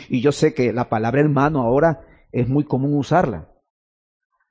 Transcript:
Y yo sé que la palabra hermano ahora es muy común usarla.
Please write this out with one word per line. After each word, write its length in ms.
Y 100
yo 120
sé 200
que 200
la 180
palabra 320
hermano 400
ahora 440
es 160
muy 180
común 300
usarla. 540